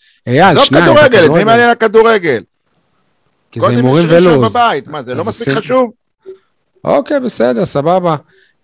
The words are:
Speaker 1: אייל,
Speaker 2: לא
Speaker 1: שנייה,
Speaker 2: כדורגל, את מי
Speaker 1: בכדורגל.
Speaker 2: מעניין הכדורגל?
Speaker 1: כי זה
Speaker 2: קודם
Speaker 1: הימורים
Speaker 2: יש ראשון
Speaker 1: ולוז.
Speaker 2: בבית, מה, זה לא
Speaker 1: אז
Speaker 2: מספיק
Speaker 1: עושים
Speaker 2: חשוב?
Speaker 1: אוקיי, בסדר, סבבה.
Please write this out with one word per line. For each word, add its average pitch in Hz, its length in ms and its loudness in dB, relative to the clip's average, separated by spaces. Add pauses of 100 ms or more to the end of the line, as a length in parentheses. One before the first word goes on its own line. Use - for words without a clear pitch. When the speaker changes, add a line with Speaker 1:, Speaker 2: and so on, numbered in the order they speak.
(300)
Speaker 1:
אייל, 156 260 2
Speaker 2:
לא 233 80 4
Speaker 1:
שנייה, - 220 2
Speaker 2:
כדורגל, - 220 4
את 254 60 -2
מי 214 60 4
Speaker 1:
בכדורגל. 170 260 2
Speaker 2:
מעניין 233 240 2
הכדורגל? 220 760 0 (1080)
Speaker 1:
כי - 80 -14
זה 113 60 -2
Speaker 2:
קודם 123 120 0
Speaker 1:
הימורים 131 280 2
Speaker 2:
יש 156 60 -2
ראשון 175 220 4
Speaker 1:
ולוז. 127 200 0
Speaker 2:
בבית, 226 340 -2
מה, 151 160 -12
זה 123 120 -10
לא 147 60 -6
Speaker 1:
אז 190 60 -10
Speaker 2:
מספיק - 200 -10
Speaker 1:
עושים 135 140 -4
Speaker 2:
חשוב? 247 300 -2 (920)
Speaker 1:
אוקיי, 285 360 -2
בסדר, 233 460 -4
סבבה. 165 500 -2 (480)